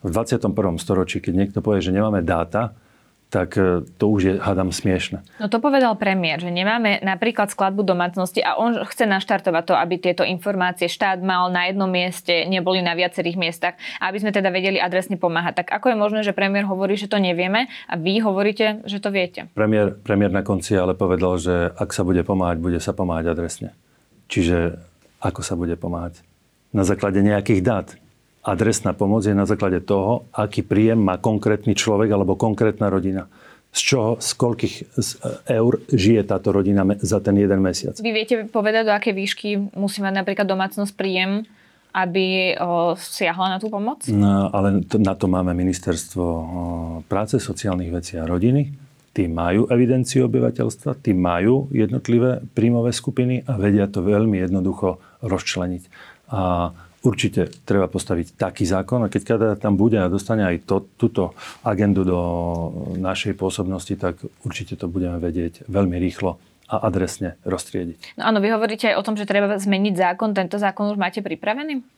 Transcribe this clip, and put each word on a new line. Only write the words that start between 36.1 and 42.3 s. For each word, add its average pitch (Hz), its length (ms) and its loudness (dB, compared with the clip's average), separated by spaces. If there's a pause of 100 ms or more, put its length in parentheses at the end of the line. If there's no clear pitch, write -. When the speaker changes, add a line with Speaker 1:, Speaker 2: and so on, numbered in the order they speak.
Speaker 1:
táto 95 240 0
rodina 98 320 4
me-, 101 160 2
za 101 240 0
ten 101 160 4
jeden 98 240 4
mesiac? - 320 -2
Speaker 2:
Vy 220 160 -4
viete 220 220 0 (100)
povedať, 220 400 0
do 214 80 2
akej 202 240 0
výšky 202 320 -4 (240)
musí 202 320 -4
mať 196 160 -2
napríklad 196 240 0
domácnosť 196 480 -2
príjem, 190 560 -2 (480)
aby, 185 640 0